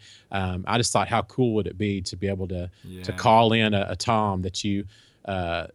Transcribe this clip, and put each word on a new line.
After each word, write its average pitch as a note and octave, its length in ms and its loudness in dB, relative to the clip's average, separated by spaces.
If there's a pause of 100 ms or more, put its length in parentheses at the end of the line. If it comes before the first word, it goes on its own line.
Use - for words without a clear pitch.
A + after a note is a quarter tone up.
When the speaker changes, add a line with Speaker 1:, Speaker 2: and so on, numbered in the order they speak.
(300)
Speaker 1:
um, F#2 380 -4
I A2 100 2
just A#2 140 0
thought, - 160 2
how A2 140 0
cool A#2+ 320 0
would G2+ 140 0
it F2 100 -12
be G2+ 240 0
to F#2 140 -10
be F#2 120 -4
able F#2+ 200 -4
to, F2+ 220 -6 (320)
to F#2+ 100 -6
Speaker 2:
Yeah. - 40 -6
Speaker 1:
call A2+ 360 6
in A2 220 4
a, F#2+ 160 2
a F#2 60 -4
tom G#2+ 460 0
that F2+ 220 -6
you, G2+ 200 -2 (420)
uh, E2+ 480 -4